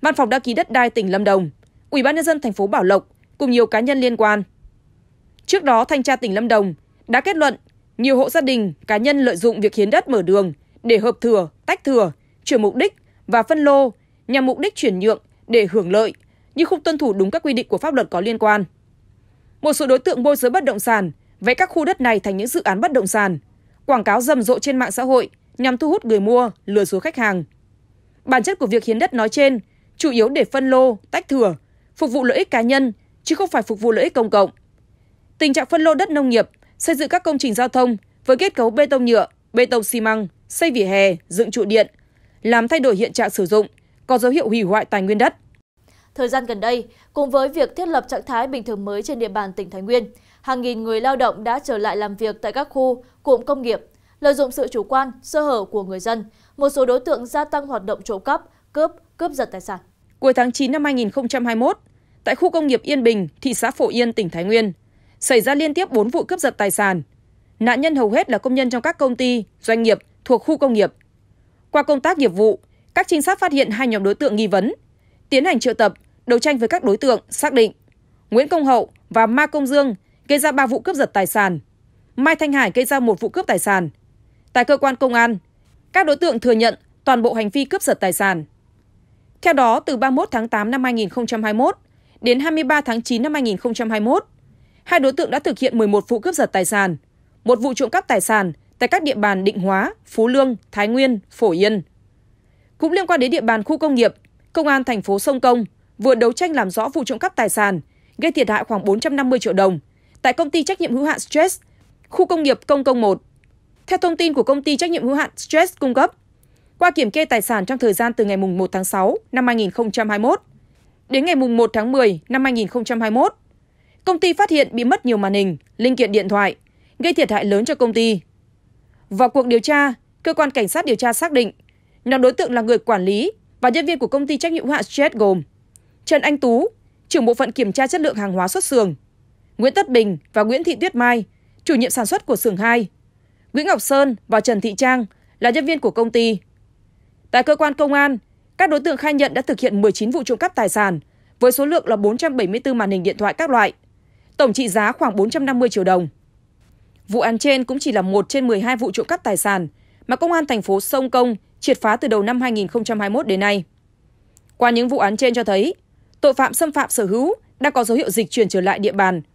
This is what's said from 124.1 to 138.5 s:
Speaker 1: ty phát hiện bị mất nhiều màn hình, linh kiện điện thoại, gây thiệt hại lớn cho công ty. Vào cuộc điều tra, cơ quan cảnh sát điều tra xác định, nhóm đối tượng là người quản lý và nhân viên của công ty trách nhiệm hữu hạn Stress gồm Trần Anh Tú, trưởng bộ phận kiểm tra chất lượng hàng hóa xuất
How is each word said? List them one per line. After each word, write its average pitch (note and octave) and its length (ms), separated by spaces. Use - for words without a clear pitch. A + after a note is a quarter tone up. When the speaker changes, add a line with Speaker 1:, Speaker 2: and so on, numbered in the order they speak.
Speaker 1:
ty F4 120
phát G4+ 180
hiện D4 220
bị A#3 120
mất D#4 220
nhiều A#3 100
màn G3 180
hình, F#3+ 220
linh A#3+ 200
kiện A3 160
điện G3 160
thoại, G3+ 280
gây E4+ 160
thiệt C#4 160
hại G#3 140
lớn G3+ 200
cho D4+ 100
công A#3 180
ty. A3 280
Vào A#3+ 180
cuộc B3+ 180
điều A#3+ 140
tra, C#4+ 320
cơ E4 120
quan D4 160
cảnh A3 180
sát E4+ 160
điều B3+ 120
tra A#3+ 160
xác D#4+ 200
định, A#3+ 200
nhóm C4 160
đối B3+ 120
tượng D4+ 200
là A#3+ 100
người A3+ 160
quản G3+ 260
lý G#3+ 280
và B3+ 80
nhân C#4+ 180
viên E4 120
của B3 80
công C#4+ 200
ty D4 120
trách E4 140
nhiệm E4 120
hữu C4 80
hạn - 100
Stress G#3 340
gồm G3 260
Trần D#4 180
Anh D4 160
Tú, C4 300
trưởng C4+ 180
bộ A#3 80
phận A#3+ 180
kiểm G#3 200
tra C4+ 140
chất E4+ 140
lượng - 160
hàng G3+ 160
hóa F#3 160
xuất F4+ 160